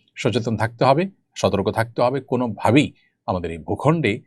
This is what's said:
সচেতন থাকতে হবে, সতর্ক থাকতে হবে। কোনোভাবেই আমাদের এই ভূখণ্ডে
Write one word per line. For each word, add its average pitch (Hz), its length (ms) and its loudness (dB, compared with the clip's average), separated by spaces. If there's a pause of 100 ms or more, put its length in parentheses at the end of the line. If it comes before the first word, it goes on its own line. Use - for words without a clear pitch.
(160)
সচেতন 113 420 -2
থাকতে 117 280 -2
হবে, 156 240 2 (260)
সতর্ক 101 360 0
থাকতে 117 300 -4
হবে। 127 200 0
কোনোভাবেই 120 720 0 (320)
আমাদের 87 260 -4
এই 82 60 -10
ভূখণ্ডে 117 680 0